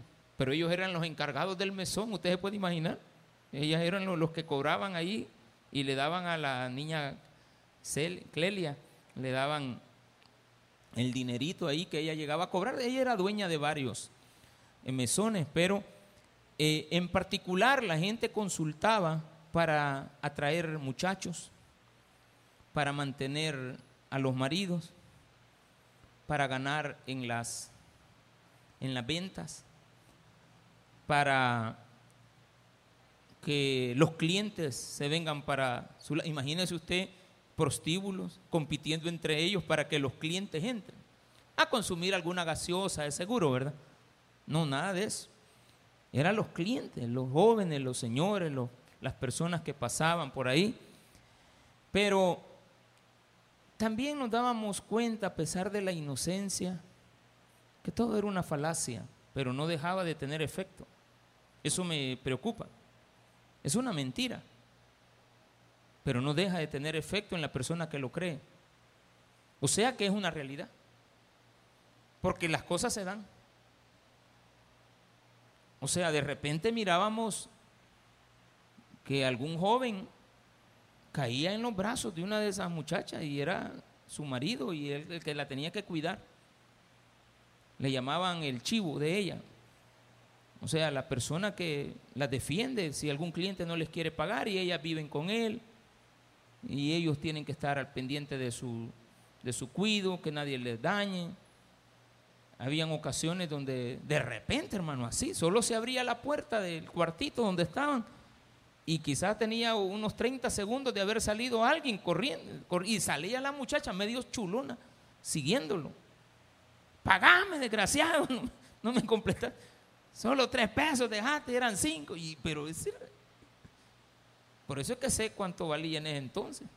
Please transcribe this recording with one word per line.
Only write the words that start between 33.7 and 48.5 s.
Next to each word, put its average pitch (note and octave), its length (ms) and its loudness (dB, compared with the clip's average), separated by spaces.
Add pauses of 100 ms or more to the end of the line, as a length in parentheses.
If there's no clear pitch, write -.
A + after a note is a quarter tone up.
los D#3 160 8
clientes F3 640 0
se - 320 -4
vengan D#3 340 -2
para C3 460 -2 (100)
su - 160 -6
la-, D#3+ 120 0
imagínese D#3 480 -2
usted, F3+ 340 -2 (480)
prostíbulos F3+ 840 -2 (120)
compitiendo D#3 580 0
entre D#3 340 0
ellos F3+ 220 0
para D3+ 240 2
que D3+ 100 2
los C3+ 140 2
clientes E3 500 -4
entren A3+ 340 -4 (600)
a D#4 120 6
consumir F#3+ 460 0
alguna F3+ 300 0
gaseosa, E3+ 580 2
de C#3+ 80 0
seguro, F3+ 400 6
¿verdad? C3 240 4 (720)
No, D#3+ 180 4
nada D3 280 2
de F#3 120 2
eso. - 240 -4 (840)
Eran F3 240 4
los G3+ 120 0
clientes, E3+ 600 -2
los B2+ 240 -2
jóvenes, F#3 480 6
los B2+ 180 -2
señores, D#3+ 540 0